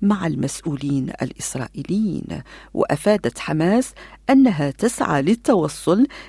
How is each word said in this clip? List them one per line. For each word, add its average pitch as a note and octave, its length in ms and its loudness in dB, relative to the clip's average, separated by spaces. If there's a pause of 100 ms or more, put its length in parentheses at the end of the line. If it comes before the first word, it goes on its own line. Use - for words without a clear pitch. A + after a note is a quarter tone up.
مع G3 240 0
المسؤولين C#3 880 -4 (100)
الإسرائيليين. C#3+ 1200 -6 (320)
وأفادت - 640 0
حماس F3+ 540 0 (380)
أنها G#3 400 4
تسعى D3 520 0
للتوصل F#3+ 840 2 (220)